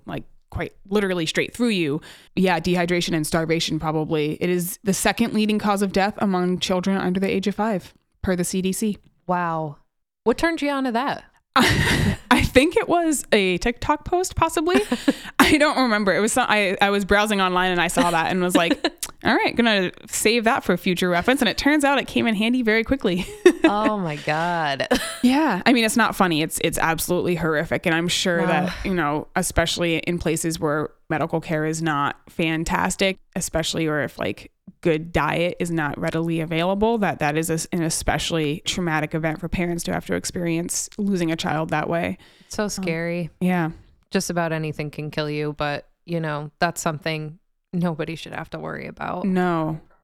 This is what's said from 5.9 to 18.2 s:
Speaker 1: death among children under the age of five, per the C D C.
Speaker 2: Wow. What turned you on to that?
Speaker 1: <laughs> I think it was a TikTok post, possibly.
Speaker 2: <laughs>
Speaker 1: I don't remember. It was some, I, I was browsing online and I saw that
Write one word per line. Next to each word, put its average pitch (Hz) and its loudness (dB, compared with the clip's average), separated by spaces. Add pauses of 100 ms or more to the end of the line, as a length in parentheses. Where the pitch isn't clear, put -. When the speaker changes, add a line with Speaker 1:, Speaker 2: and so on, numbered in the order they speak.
Speaker 1:
death 196 0
among 180 0
children 190 0
under 180 0
the 190 -2
age 190 -2
of 202 -2
five, 208 -2 (300)
per 190 0
the 180 -2
C 185 -2
D 190 0
C. 208 -2 (300)
Speaker 2:
Wow. 165 -2 (460)
What 233 2
turned 330 0
you 285 0
on 269 -2
to 254 -2
that? 247 -2 (140)
Speaker 1:
<laughs> - -6 (760)
I - 4
think 302 4
it 415 0
was 330 2
a 190 4
TikTok 294 -2
post, 359 -2
possibly. 339 2 (280)
Speaker 2:
<laughs> - -4
Speaker 1:
I 302 6
don't 285 4
remember. 214 2
It 165 2
was 214 2
some, 247 4
I, 202 2
I 196 4
was 202 0
browsing 202 4
online 185 2
and 175 2
I 165 2
saw 175 2
that 160 0